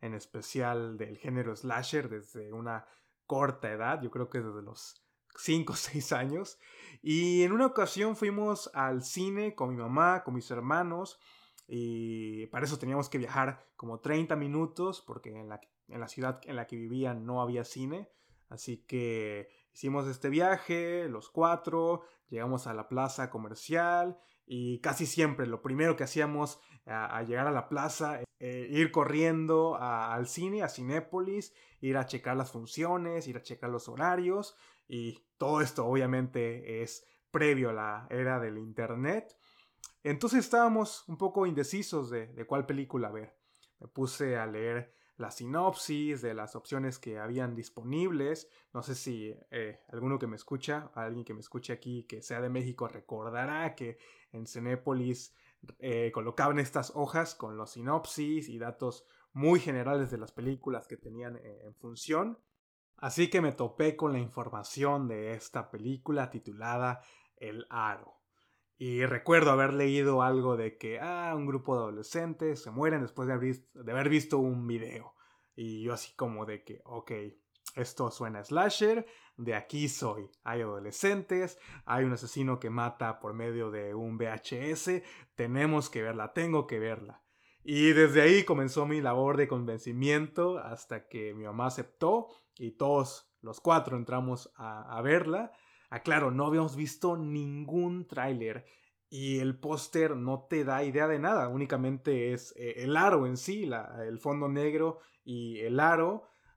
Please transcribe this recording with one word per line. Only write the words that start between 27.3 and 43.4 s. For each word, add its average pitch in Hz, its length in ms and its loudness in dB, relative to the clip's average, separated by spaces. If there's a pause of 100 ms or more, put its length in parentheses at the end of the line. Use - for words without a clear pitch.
a 147 60 2
la 131 160 -2
plaza, 147 520 -4 (180)
eh, 123 320 -8
ir 156 200 4
corriendo 160 840 4
a, 113 360 0
al 120 140 0
cine, 190 360 -4
a 156 60 0
Cinépolis, 175 840 -4 (260)
ir 135 160 0
a 131 100 0
checar 127 300 -4
las 131 140 -2
funciones, 165 800 -2
ir 123 80 -6
a - 60 -12
checar 123 280 -8
los 120 180 -6
horarios, 180 680 0 (320)
y 117 360 -8 (140)
todo 151 220 2
esto 135 260 0
obviamente 127 960 0
es - 240 -10 (240)
previo 139 400 4
a - 20 0
la 107 380 -4
era 127 300 0
del 110 180 -4
internet. 117 800 -4 (640)
Entonces 220 380 2
estábamos 226 680 4
un 165 80 -8
poco 190 300 2
indecisos 147 640 -2
de, 113 160 -4
de 117 180 -10
cuál 135 220 -2
película 131 440 -2
ver. 107 280 -12 (400)